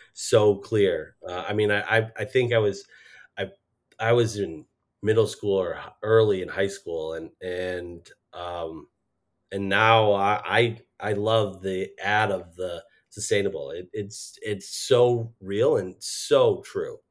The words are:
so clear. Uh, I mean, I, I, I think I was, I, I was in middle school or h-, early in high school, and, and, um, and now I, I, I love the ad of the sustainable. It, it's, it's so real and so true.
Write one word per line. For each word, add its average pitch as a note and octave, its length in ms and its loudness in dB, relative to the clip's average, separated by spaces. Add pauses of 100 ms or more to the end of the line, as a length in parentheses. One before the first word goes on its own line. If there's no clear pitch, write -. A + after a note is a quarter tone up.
(140)
so G#2 420 4
clear. F#2+ 640 0 (100)
Uh, F2+ 200 -8
I G#2 60 -4
mean, G#2 160 2
I, G2+ 120 0
I, A2+ 360 0
I G#2+ 80 -6
think B2 260 0
I A#2 60 2
was, G#2 280 0 (520)
I, G2+ 100 -6 (520)
I A2+ 140 2
was A2+ 260 2
in E2 260 -8 (380)
middle G#2+ 240 4
school G2 340 -2
or E2+ 140 -4
h-, - 160 -14 (100)
early G#2+ 400 4
in F2 60 -6
high G2 200 0
school, E2 460 -6
and, D#2+ 160 -10 (120)
and, F2+ 680 -8 (240)
um, E2+ 540 -10 (640)
and G2 160 -4
now G#2+ 460 6
I, G2+ 320 2
I, A#2 320 0 (240)
I G#2 120 -4
love G#2 480 0
the F#2+ 280 -4 (120)
ad G#2 300 2
of F2 240 -6
the F2 260 -8 (280)
sustainable. G2 640 -2
It, F2+ 200 -12
it's, - 500 -12
it's G#2 280 -8
so A#2+ 720 2
real G#2+ 340 0
and F#2 240 -4
so A#2+ 640 2
true. - 380 -8 (120)